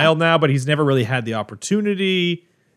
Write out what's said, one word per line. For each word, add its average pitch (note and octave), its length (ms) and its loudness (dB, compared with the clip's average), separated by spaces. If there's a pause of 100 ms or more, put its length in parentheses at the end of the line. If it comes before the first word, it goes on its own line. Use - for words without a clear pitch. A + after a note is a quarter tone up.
while D#3+ 140 4
now, E3 220 2
but D3+ 120 2
he's C3+ 160 -2
never D3+ 180 0
really C3+ 200 2
had B2 200 -4
the A2+ 100 -6
opportunity. F#3 1080 -2 (320)